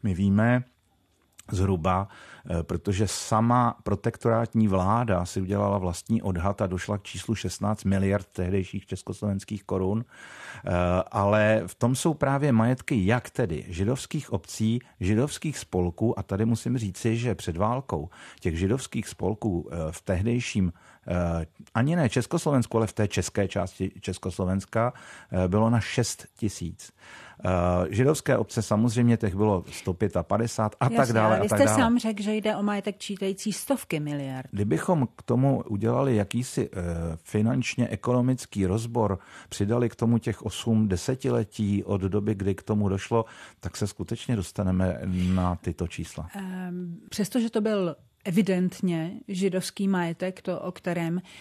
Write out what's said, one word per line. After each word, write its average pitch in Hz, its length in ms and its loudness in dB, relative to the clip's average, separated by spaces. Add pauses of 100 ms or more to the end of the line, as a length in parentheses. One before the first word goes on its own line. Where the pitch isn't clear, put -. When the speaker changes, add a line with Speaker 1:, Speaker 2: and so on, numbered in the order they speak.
Speaker 1:
My 98 120 0
víme, 107 500 4 (840)
zhruba, 92 580 2 (420)
eh, 85 120 0
protože 92 460 -2
sama 117 720 2
protektorátní 113 880 0
vláda 95 560 2
si 95 160 -6
udělala 101 380 0
vlastní 92 440 -2
odhad 95 400 -2
a 98 40 2
došla 92 320 -4
k - 40 -14
číslu - 320 -6
šestnáct 101 500 -4
miliard 98 480 2
tehdejších 92 540 -4
československých 98 800 -6
korun. 98 400 -2 (640)
Eh, 92 40 -4 (400)
ale 107 560 4
v - 80 -12
tom 123 200 2
jsou 160 200 0
právě 139 380 2
majetky 113 540 2
jak 117 240 2
tedy 82 380 -2
židovských 110 640 -4
obcí, 110 480 -2 (200)
židovských 117 580 0
spolků, 92 600 0
a 95 40 -4
tady 98 220 -2
musím 120 340 0
říci, 113 380 -2
že 117 180 -2
před 82 220 -6
válkou 104 520 -2 (320)
těch 82 180 -2
židovských 110 500 -2
spolků, 95 640 -4
eh, 85 40 -6 (140)
v - 120 -12
tehdejším, 101 680 0 (360)
eh, 85 380 0 (280)
ani 143 220 2
ne 147 120 2
Československu, 135 680 0
ale 113 100 2
v - 60 -6
té 107 160 0
české 95 400 -2
části 92 420 -4 (100)
Československa, 95 920 -2 (400)
eh, 92 160 2
bylo 110 220 4
na 117 100 4
šest - 460 -2 (100)
tisíc. - 560 -6 (520)
Eh, 92 40 0 (460)
židovské 131 420 2
obce 110 260 -2
samozřejmě 117 540 4
těch 101 180 0
bylo 101 380 2
sto - 220 -4
pět 92 220 0
a 87 60 2
padesát 107 580 0
a 123 80 2
tak 117 100 2
Speaker 2:
Jasně, 120 160 4
Speaker 1:
dále 110 120 6 (100)
Speaker 2:
ale 98 40 2
vy 104 60 2
Speaker 1:
a - 20 0
tak 107 100 2
Speaker 2:
jste - 80 6
Speaker 1:
dále. 107 120 4
Speaker 2:
sám 240 200 4
řekl, 214 240 -2
že 214 120 0
jde 214 220 0
o 202 60 -4
majetek 202 360 -2
čítající 196 540 -4
stovky - 480 -2
miliard. 139 500 -6
Speaker 1:
Kdybychom 131 640 2
k - 60 -20
tomu 127 460 4
udělali 117 480 2
jakýsi, 117 560 0
eh, - 40 -10 (400)
finančně 120 720 0
ekonomický 123 800 0
rozbor, 113 520 2 (300)
přidali 113 400 2
k - 80 -8
tomu 117 220 4
těch - 240 -4
osm 110 460 2
desetiletí 107 960 0
od 98 160 0
doby, 101 340 0
kdy 95 200 0
k - 80 -10
tomu 104 260 0
došlo, 110 360 0 (360)
tak - 160 -10
se 104 100 -2
skutečně 113 500 -4
dostaneme 92 640 0 (340)
na 90 220 2
tyto 85 320 -4
čísla. - 480 -10
Speaker 2:
Ehm, 180 600 -8 (120)
přestože 226 420 -2
to 220 100 0
byl 202 360 0 (280)
evidentně 180 880 0 (160)
židovský 190 600 -2
majetek, 185 540 -2
to, 180 180 -6
o 180 120 -6
kterém 170 500 -4 (180)